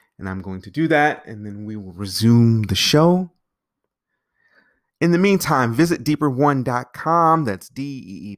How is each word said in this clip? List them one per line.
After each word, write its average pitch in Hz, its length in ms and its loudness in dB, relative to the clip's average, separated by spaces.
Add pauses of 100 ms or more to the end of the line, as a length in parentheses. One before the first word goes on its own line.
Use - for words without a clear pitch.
(180)
and 95 100 -12
I'm 95 140 -8
going 95 180 -12
to 92 100 -20
do 156 180 -2
that, 151 360 0
and 104 220 -14
then 104 180 -14
we 107 120 -10
will 95 180 -14
resume 113 680 2
the 98 100 -4
show. 175 560 2 (1700)
In 170 120 2
the 170 60 4
meantime, 160 540 2
visit 156 320 0
deeper 147 240 0
one 135 340 0
dot 123 300 -6
com. 160 540 0
That's 95 240 -6
D 135 120 -10
E 101 500 -12
E 98 60 -16